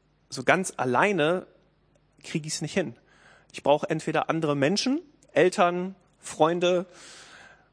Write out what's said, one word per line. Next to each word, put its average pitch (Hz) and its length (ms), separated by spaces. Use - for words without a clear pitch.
so 127 160
ganz 165 320
alleine 156 720
krieg 151 240
ich's - 160
nicht 151 120
hin. 165 200
Ich - 120
brauche 147 260
entweder 156 400
andere 151 240
Menschen, 202 460
Eltern, 180 640
Freunde, 175 680